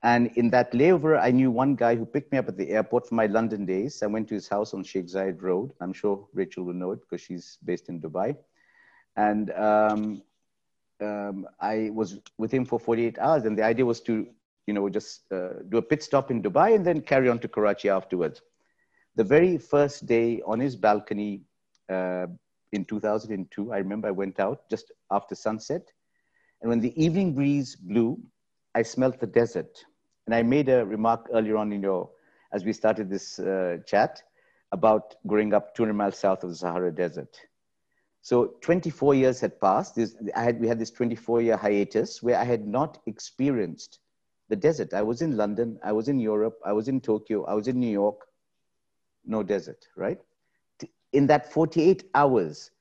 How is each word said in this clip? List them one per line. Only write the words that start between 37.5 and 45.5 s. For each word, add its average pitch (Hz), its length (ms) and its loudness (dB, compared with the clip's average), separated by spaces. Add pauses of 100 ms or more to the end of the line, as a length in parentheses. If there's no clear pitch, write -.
So - 120 0 (320)
twenty-four 160 460 2
years 131 260 2
had - 220 -4
passed. 104 340 2
This, 113 220 -2 (180)
I 117 80 -2
had, 117 160 0
we 113 80 0
had 117 120 0
this 110 100 -6
twenty-four-year 117 680 0
hiatus 104 680 0
where 117 160 2
I 104 40 0
had 117 240 -2
not 127 380 -4
experienced 110 920 -4 (500)
the 110 60 0
desert. 117 380 0
I 98 100 0
was 120 180 -2
in 156 160 0
London, 107 460 -2